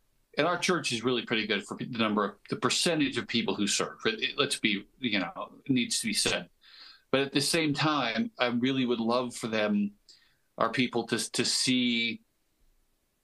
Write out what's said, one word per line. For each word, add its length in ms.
and 80
our 100
church 340
is 140
really 220
pretty 200
good 200
for 100
the 100
number 380
of, 100
the 80
percentage 640
of 100
people 260
who 120
serve. 400
It, 160
it, 160
let's 200
be, 280
you 180
know, 340
it 40
needs 300
to 60
be 80
said. 340
But 120
at 100
the 80
same 320
time, 680
I 100
really 360
would 160
love 340
for 120
them, 460
our 120
people, 360
to, 260
to 100
see 800